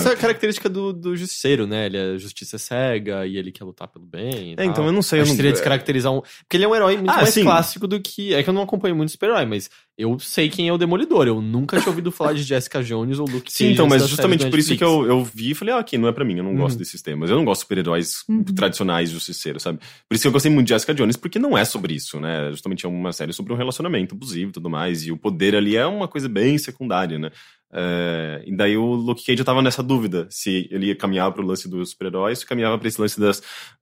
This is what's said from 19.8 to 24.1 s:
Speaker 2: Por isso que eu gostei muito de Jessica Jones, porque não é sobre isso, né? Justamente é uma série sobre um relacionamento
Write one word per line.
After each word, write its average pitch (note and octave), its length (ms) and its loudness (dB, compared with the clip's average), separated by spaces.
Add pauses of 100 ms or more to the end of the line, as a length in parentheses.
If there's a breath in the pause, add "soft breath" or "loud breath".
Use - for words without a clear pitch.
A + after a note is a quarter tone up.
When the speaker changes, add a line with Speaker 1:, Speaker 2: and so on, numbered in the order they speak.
Speaker 2:
Por - 60 -4
isso A2 80 0
que D3 60 2
eu C3+ 40 4
gostei C#3+ 200 4
muito C3+ 160 6
de A#2+ 60 2
Jessica A2+ 200 2
Jones, B2 240 2
porque F#3 220 -4
não C4 180 2
é G#2 80 4
sobre E2+ 300 -4
isso, D2 240 -10
né? D2+ 320 -4
Justamente F2+ 340 -8
é F2+ 40 -6
uma F2+ 220 -6
série E2 220 -8
sobre G#2 200 -8
um - 20 -4
relacionamento B2+ 580 -4